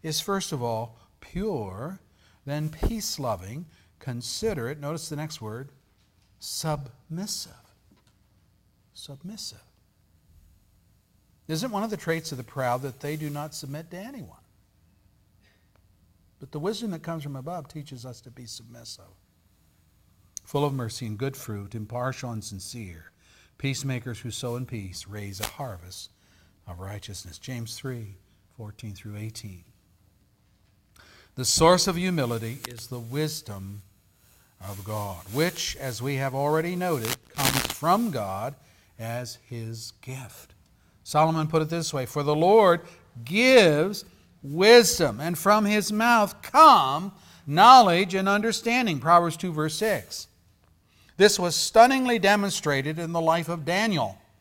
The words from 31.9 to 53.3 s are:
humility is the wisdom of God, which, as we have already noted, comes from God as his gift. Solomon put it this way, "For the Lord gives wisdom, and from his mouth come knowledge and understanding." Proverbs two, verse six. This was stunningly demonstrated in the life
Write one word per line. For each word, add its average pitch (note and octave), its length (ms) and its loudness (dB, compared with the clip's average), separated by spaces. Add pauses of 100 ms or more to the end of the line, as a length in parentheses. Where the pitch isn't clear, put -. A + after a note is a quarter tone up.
humility C3 720 -2
is A#2+ 200 -14
the B2 120 -10
wisdom A2+ 840 -8 (800)
of G2 220 -14
God, G2+ 500 -8
which, E3+ 440 -2
as B2+ 220 -8
we C#3 160 -4
have C3+ 200 -4
already D#3 400 -2
noted, E3+ 420 -4 (180)
comes - 380 0
from G3 380 0
God G#2+ 440 -6 (440)
as A#2 480 -8
his A2+ 540 -12
gift. C3 520 -16 (500)
Solomon D#3 440 2
put D#3 160 0
it D#3 60 -6
this E3 220 -4
way, C3+ 140 -4
"For D3 160 -6
the D3 140 0
Lord F3 460 6 (440)
gives G3 800 4 (380)
wisdom, E3 760 6
and D#3+ 180 -4
from G#3 280 4
his G#3 260 0
mouth A3 520 2
come F#3+ 680 8 (360)
knowledge F#3+ 680 10
and F#3+ 160 0
understanding." A3 720 0
Proverbs E3+ 360 6
two, F3+ 160 -6
verse D#3 240 -2
six. G3 520 -4 (880)
This G#3 220 6
was F3 160 0
stunningly B3 640 4
demonstrated E3+ 800 0
in E3+ 120 -6
the E3+ 100 -2
life E3 280 2